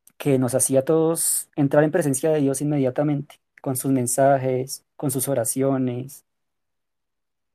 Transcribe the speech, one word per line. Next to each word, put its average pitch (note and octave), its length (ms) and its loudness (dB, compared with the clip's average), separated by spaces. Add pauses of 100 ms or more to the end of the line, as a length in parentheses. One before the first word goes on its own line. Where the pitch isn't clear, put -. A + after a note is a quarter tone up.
(180)
que C#3 220 2
nos B2+ 160 0
hacía C3+ 260 2
a - 40 -2
todos D#3+ 720 0
entrar D3 280 4
en D#3 80 2
presencia D#3 400 0
de D#3 100 2
Dios C3+ 200 0
inmediatamente, D3 760 -2 (220)
con C3+ 160 -4
sus C3+ 140 -2
mensajes, C3 960 0 (100)
con C#3+ 160 -4
sus C3 160 -4
oraciones. C3 960 -2 (1300)